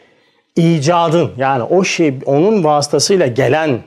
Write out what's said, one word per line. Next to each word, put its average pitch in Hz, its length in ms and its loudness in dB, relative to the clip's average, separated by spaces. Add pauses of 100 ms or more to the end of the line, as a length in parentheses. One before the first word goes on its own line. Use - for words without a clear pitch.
(560)
icadın, 165 800 0
yani 135 260 -2
o 185 220 0
şey, 156 300 0 (120)
onun 175 380 2
vasıtasıyla 151 640 0
gelen 131 600 0